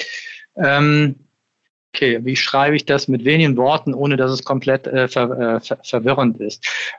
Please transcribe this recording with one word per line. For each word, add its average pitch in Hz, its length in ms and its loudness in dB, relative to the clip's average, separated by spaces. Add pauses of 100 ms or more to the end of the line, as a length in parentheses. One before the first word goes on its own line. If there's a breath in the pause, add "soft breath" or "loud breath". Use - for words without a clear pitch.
(560 loud breath)
Ähm, 147 600 2 (760)
okay, 120 300 0
wie 131 120 -2
schreibe 143 400 2
ich 143 100 -2
das 139 220 0
mit 123 180 0
wenigen 147 320 4
Worten, 143 360 0
ohne 139 240 0
dass 131 140 2
es 127 120 -6
komplett, 135 420 -2
äh, 131 220 0
ver-, 123 500 0
äh, - 20 -6
ver-, - 240 -6
verwirrend 123 560 0
ist? - 240 -8 (360 loud breath)